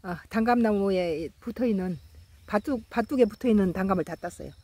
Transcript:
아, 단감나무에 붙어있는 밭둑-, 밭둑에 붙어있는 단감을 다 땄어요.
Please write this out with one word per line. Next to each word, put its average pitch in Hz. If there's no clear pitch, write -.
아, 175
단감나무에 196
붙어있는 196
밭둑-, 226
밭둑에 240
붙어있는 208
단감을 190
다 165
땄어요. -